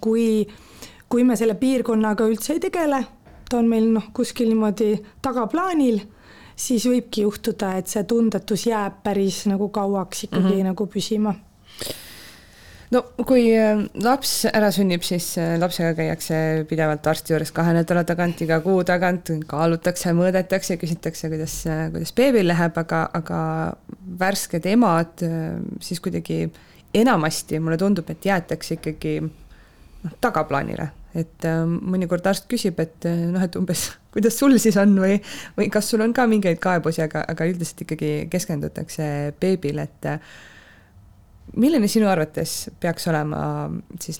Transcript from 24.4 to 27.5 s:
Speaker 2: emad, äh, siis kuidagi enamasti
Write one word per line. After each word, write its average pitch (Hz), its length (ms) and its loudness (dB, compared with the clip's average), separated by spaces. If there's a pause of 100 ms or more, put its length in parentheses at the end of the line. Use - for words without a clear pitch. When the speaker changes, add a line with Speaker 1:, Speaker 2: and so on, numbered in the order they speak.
Speaker 2:
emad, 180 560 2
äh, 165 340 -4 (240)
siis 170 200 -8
kuidagi 165 440 -4 (500)
enamasti 185 640 2